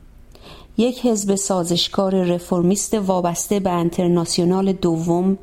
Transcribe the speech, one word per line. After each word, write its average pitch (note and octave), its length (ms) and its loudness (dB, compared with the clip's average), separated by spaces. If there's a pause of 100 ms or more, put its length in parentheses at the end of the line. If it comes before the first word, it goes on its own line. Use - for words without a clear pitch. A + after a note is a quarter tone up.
(800)
یک B3 260 0
حزب G3+ 280 0
سازشکار F#3+ 880 0
رفرمیست F3 720 0
وابسته F#3 680 -2
به F#3+ 100 -2
انترناسیونال F3 1040 0
دوم F3 720 0